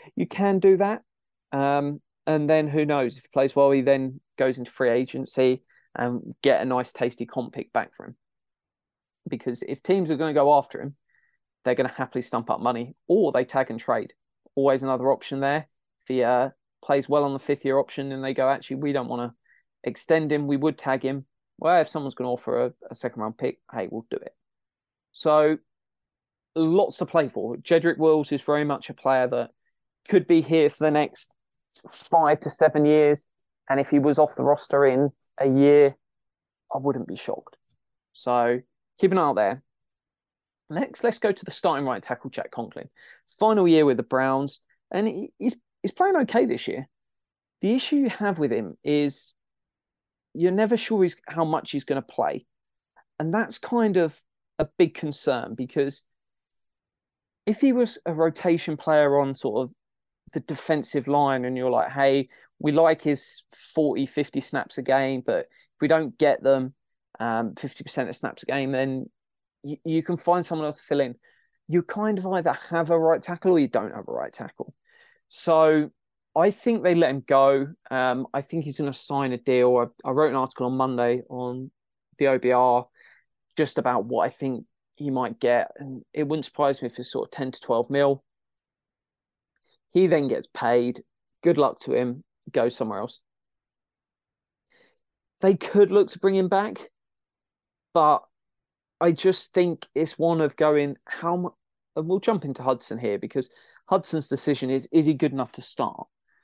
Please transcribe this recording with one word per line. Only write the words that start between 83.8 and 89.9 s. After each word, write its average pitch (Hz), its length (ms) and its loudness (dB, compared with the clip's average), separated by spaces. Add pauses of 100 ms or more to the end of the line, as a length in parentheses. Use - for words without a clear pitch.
what 120 220 -2
I - 20 -6
think 127 380 -8 (280)
he 143 160 -8
might 127 300 -4
get, 120 360 0
and 135 360 -14
it 151 160 -4
wouldn't 151 160 -4
surprise 139 380 -2
me 131 40 -8
if - 120 -12
it's 123 120 -12
sort 120 160 -6
of - 60 -20
ten 131 180 -8
to - 100 -16
twelve 120 300 -2
mil. 139 320 0 (1700)